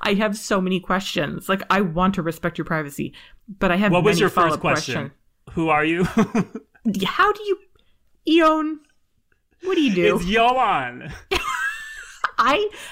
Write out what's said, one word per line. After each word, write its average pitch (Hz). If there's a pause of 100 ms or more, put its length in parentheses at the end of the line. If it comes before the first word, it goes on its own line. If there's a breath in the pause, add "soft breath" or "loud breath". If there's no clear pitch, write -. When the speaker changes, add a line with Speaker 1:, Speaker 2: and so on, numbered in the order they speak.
Speaker 1:
"I 208
have 208
so 202
many 185
questions. 175
Like, 196
I -
want 185
to 185
respect 165
your 160
privacy, 147 (460 loud breath)
but 190
I 170
have 202
Speaker 2:
What 175
was 208
Speaker 1:
many 170
Speaker 2:
your 185
first - (120)
Speaker 1:
follow-up 151
Speaker 2:
question? 151
Speaker 1:
question." 143 (400)
Speaker 2:
Who 160
are 151
you? 165
<laughs> -
Speaker 1:
How 403
do 415
you, 403 (840)
Eoin, 311 (880)
what 370
do 339
you 247
do? 175
Speaker 2:
It's 175
Johan. 185 (180)
<laughs> -
Speaker 1:
I, 294 (240 loud breath)